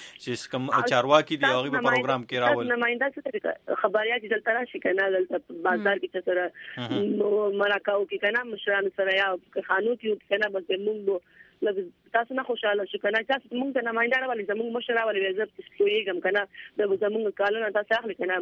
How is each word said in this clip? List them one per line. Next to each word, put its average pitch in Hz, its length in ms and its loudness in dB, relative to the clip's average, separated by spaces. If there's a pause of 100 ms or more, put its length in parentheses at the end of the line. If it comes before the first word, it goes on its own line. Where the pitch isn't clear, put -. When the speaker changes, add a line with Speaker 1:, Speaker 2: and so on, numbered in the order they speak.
(220)
Speaker 1:
چې - 320 -6
کوم 131 120 -2 (120)
Speaker 2:
او - 40 2 (100)
Speaker 1:
چارواکي 143 440 4
دي، 139 100 0
Speaker 2:
ستاسو 127 120 2
Speaker 1:
هغوی 131 120 -2
به 135 80 -2
Speaker 2:
نماینده، 131 160 2
Speaker 1:
پروګرام 127 320 0
کې - 100 -4
Speaker 2:
ستاسو 123 180 4
Speaker 1:
راولو. 240 220 0
Speaker 2:
نماینده 240 380 0
څه 302 80 -12
کوي؟ - 600 -4
خبریال 214 380 0
چې 214 120 -12
دلته 220 240 0
راشي - 280 -6
که 185 120 2
نه، 196 200 2
دلته 180 200 0
په - 160 -10 (140)
بازار 196 340 2
کې 180 100 -6
چا 185 140 -4
سره، 180 260 0 (260)
Speaker 1:
مهم. - 260 -2 (160)
Speaker 2:
نو، 202 80 2 (340)
مرکه 202 300 0
وکړي 196 320 -2
که 202 120 2
نه، 247 140 0
مشرانو 196 460 0
سره 190 240 2
یا 196 80 2 (400)
خانو 202 260 2
کې 226 160 -8
وکړي 202 180 -4
که 202 140 2
نه، 214 60 2
بس 190 160 -4 (220)
موږ 214 200 0
به 190 140 2 (420)
لږ 208 140 0 (380)
تاسو 233 200 0
نه 262 80 -2
خوشحاله 208 500 0
شو 202 100 -6
که 208 120 2
نه، 220 80 2
تاسو 269 220 -2 (160)
موږ 269 140 -4
ته 262 140 2
نماینده 233 340 2
راولئ، 240 280 -4
زموږ 226 260 -2
مشر 240 220 -2
راولئ، 214 260 0
بیا 196 140 0
زه 214 80 -2 (320)
پوهېږم 202 460 2
که 185 120 2
نه، 202 60 2 (360)
دا 202 80 6
به 196 100 2
زموږ 214 460 0
کالونه 214 280 0
تاسو 208 280 0
اخلي 226 160 -4
که 180 180 -4
نه، 185 100 2